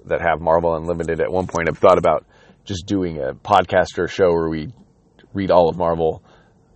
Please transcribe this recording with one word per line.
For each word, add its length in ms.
that 160
have 220
Marvel 340
Unlimited 440
at 120
one 140
point 220
have 100
thought 180
about 300
just 200
doing 320
a 140
podcast 680
or 60
a 40
show 220
where 200
we 240
read 180
all 200
of 80
Marvel, 440